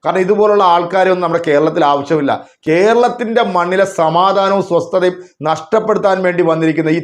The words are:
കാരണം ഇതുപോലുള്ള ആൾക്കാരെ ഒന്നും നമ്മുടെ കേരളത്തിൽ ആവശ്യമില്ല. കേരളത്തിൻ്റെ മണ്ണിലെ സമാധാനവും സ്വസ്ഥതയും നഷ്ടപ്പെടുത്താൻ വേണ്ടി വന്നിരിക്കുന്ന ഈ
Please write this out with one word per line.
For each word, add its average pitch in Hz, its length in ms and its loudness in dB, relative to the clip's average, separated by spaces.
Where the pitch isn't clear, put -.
കാരണം 175 140 0
ഇതുപോലുള്ള 202 440 2
ആൾക്കാരെ 180 480 2
ഒന്നും 180 140 0
നമ്മുടെ 165 220 -2
കേരളത്തിൽ 151 380 2
ആവശ്യമില്ല. 143 600 -2
കേരളത്തിൻ്റെ 226 760 0
മണ്ണിലെ 180 300 0
സമാധാനവും 190 640 0
സ്വസ്ഥതയും 180 520 -2
നഷ്ടപ്പെടുത്താൻ 196 840 0
വേണ്ടി 175 180 0
വന്നിരിക്കുന്ന 160 460 0
ഈ 165 140 0